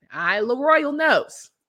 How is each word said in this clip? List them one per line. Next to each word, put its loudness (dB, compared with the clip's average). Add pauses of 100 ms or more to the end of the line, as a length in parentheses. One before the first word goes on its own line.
(120)
I, -2
LaRoyal 0
knows. 0 (180)